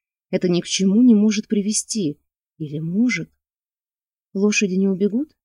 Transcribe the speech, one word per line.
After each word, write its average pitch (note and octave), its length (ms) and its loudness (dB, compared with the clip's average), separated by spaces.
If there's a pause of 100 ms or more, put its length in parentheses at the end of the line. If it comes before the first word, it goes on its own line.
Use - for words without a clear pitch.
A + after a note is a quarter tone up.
(300)
Это F#3 200 -2
ни F3 100 0
к E3 60 -8
чему F#3+ 360 2
не B3 120 8
может G#3 340 0
привести. G3+ 720 -4 (400)
Или D3 220 -8
может? F3 500 -2 (1040)
"Лошади G3+ 400 0
не F#3+ 140 0
убегут?" — G3+ 420 -2 (140)